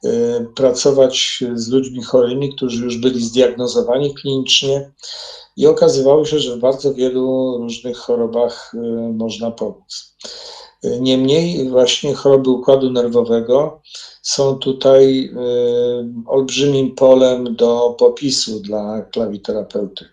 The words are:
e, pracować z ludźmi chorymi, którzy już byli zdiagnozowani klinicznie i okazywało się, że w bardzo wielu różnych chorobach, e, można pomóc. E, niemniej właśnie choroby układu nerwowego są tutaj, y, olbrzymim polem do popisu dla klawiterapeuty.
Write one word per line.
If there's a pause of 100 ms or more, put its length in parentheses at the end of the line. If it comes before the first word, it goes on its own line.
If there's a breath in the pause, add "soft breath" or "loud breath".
e, (440)
pracować (100)
z
ludźmi
chorymi,
którzy
już
byli
zdiagnozowani
klinicznie (640 loud breath)
i
okazywało
się,
że
w
bardzo
wielu
różnych
chorobach,
e,
można
pomóc. (680 loud breath)
E,
niemniej
właśnie
choroby
układu
nerwowego (460 loud breath)
są
tutaj,
y, (960)
olbrzymim
polem
do
popisu
dla
klawiterapeuty.